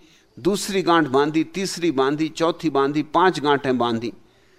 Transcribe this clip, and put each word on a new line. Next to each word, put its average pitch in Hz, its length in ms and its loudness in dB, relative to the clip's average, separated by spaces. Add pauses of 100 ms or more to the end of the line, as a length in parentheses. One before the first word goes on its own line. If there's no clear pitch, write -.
(400)
दूसरी 190 420 0
गांठ 160 260 4
बांधी, 147 360 2
तीसरी 170 480 -4
बांधी, 143 380 0
चौथी 165 400 -2
बांधी, 139 340 0
पांच 170 360 2
गांठें 139 380 0
बांधी। 117 360 -4 (460)